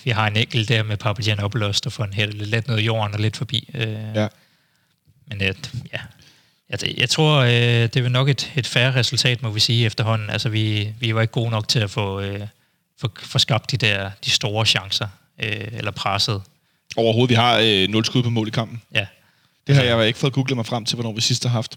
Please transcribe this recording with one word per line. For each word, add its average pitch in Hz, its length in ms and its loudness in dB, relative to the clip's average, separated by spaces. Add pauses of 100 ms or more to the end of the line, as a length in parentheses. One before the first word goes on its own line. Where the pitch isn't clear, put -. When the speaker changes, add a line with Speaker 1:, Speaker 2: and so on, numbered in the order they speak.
Speaker 1:
vi 127 60 0
har 107 160 2
en 104 100 0
enkelt 113 320 0
der 113 140 2
med 107 140 -4
Papagiannopoulos, 104 840 -2
der - 100 -4
får 113 140 -6
en 98 80 -6
held, 104 200 -2
lidt 104 360 -4
ned 113 100 0
i 107 60 2
jorden 110 300 -2
og 104 60 -2
lidt 107 160 0
forbi. - 380 -6
Øh, 110 140 -4 (260)
Speaker 2:
Ja. 107 140 2 (1000)
Speaker 1:
men, 98 160 -8
øh, 95 120 0 (380)
ja. - 60 -8 (720)
Jeg, - 280 -4
jeg 123 120 0
tror, 151 280 4
øh, 123 120 6
det 120 460 4
er 127 60 4
vel 123 100 0
nok 131 160 2
et, - 280 0
et 127 100 0
fair 131 300 2
resultat, 120 460 2
må 113 80 -2
vi 104 100 -2
sige 117 260 4
efterhånden. 110 440 0
Altså, 110 180 -2
vi, 107 400 0 (120)
vi 113 140 0
var 113 60 2
ikke 110 120 2
gode 117 180 0
nok 107 180 -2
til - 100 0
at 104 120 0
få, 98 300 -4
øh, 98 260 -6 (540)
få, 113 100 -4 (120)
få - 160 -4
skabt - 320 0
de 131 60 -2
der, 98 340 0 (140)
de - 60 -2
store 107 360 0
chancer, 98 420 -2 (340)
øh, 107 300 -6
eller 110 180 -6
presset. 98 520 -2 (540)
Speaker 2:
Overhovedet. 113 340 4
Vi 117 40 6
har, 117 280 6
øh, 98 260 4
nul 110 160 2
skud 127 180 2
på 120 80 -2
mål 110 180 0
i - 20 -8
kampen. 113 320 -6 (120)
Speaker 1:
Ja. 101 120 -2 (600)
Speaker 2:
Det 139 80 4
har 135 80 6
Speaker 1:
Altså 120 140 2
Speaker 2:
jeg 113 100 4
ikke 117 120 0
fået 139 140 0
googlet 135 240 -2
mig 117 100 -4
frem 117 180 -6
til, - 100 -4
hvornår 117 180 -4
vi 107 80 -6
sidst - 220 -2
har 123 80 -2
haft 113 260 -4